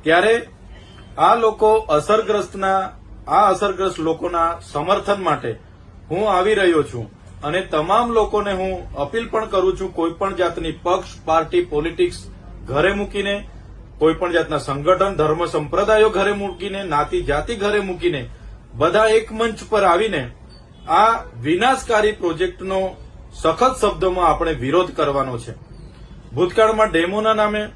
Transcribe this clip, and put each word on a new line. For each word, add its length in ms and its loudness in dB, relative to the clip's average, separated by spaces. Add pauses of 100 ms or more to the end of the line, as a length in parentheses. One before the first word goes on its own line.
ત્યારે 340 4 (800)
આ 180 8
લોકો 360 4 (180)
અસરગ્રસ્તના, 1000 0 (380)
આ 220 4
અસરગ્રસ્ત 500 -2
લોકોના 600 -2
સમર્થન 640 -2
માટે 300 -2 (540)
હું 220 -4
આવી 280 2
રહ્યો 280 4
છું 240 -8 (360)
અને 180 -2
તમામ 500 0
લોકોને 420 0
હું 180 -4 (260)
અપીલ 320 -4
પણ 160 -2
કરું 320 2
છું, 160 -6
કોઈ 200 -2
પણ 220 -4
જાતની 360 -2
પક્ષ, 400 -2 (140)
પાર્ટી, 400 2
પોલિટિક્સ 520 -2 (480)
ઘરે 280 2
મૂકીને, 420 -4 (600)
કોઈ 160 4
પણ 200 -2
જાતના 240 0
સંગઠન, 580 0
ધર્મ, 300 2
સંપ્રદાયો 640 2
ઘરે 240 0
મૂકીને, 500 -6
નાતી, 400 -2
જાતિ 320 -2
ઘરે 240 -2
મૂકીને 420 -4 (540)
બધા 300 2
એક 260 2
મંચ 380 -4
પર 140 2
આવીને 380 2 (680)
આ 360 4 (180)
વિનાશકારી 680 0
પ્રોજેક્ટનો 680 -4 (540)
સખત 440 2
શબ્દોમાં 520 2
આપણે 240 0
વિરોધ 380 0
કરવાનો 460 -2
છે. 160 -12 (800)
ભૂતકાળમાં 580 2
ડેમોના 420 2
નામે 280 0 (140)